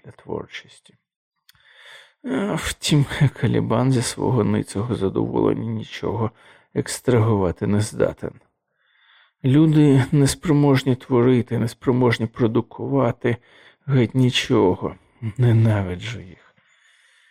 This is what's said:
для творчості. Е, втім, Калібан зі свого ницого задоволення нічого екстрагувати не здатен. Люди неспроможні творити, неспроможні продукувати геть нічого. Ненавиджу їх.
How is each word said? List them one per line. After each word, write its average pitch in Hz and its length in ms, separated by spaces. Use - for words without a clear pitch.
для 123 60
творчості. - 840
Е, 233 340
втім, - 480
Калібан 117 520
зі 117 100
свого 104 420
ницого 104 500
задоволення 113 800
нічого 113 580
екстрагувати 107 920
не 104 140
здатен. - 500
Люди 147 680
неспроможні 143 840
творити, 120 640
неспроможні 120 680
продукувати 120 1120
геть 127 280
нічого. 113 800
Ненавиджу 110 840
їх. - 340